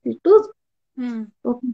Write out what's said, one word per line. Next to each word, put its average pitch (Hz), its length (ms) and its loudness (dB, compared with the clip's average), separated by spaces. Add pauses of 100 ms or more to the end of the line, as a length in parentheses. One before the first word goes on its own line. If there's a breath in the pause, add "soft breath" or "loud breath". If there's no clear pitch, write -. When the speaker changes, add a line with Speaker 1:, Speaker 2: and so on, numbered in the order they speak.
Speaker 1:
virtud, 330 380 4 (540)
Speaker 2:
Mm. 233 340 -10 (140)
Speaker 1:
o, 247 160 -4 (140)